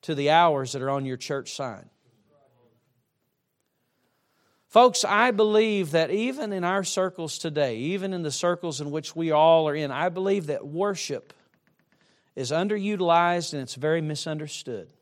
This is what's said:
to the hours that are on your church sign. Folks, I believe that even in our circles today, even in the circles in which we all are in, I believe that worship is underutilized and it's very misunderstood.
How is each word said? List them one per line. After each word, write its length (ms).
to 120
the 160
hours 420
that 100
are 80
on 160
your 100
church 380
sign. 340
Folks, 360
I 280
believe 600
that 180
even 420
in 100
our 220
circles 540
today, 400
even 340
in 100
the 80
circles 500
in 120
which 240
we 160
all 360
are 60
in, 160
I 200
believe 360
that 180
worship 680
is 160
underutilized 1000
and 80
it's 120
very 280
misunderstood. 1000